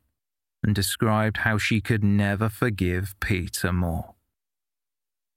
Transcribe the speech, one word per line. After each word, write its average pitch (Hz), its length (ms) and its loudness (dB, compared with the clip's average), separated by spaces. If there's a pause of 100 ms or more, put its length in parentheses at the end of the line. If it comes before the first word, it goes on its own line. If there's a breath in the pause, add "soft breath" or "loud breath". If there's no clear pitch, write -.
(600)
and 104 140 2
described 107 640 0
how 110 200 0
she 104 240 0
could 110 220 0
never 101 460 2
forgive 95 720 -2
Peter 90 540 -2
Moore. 87 400 -2 (1200)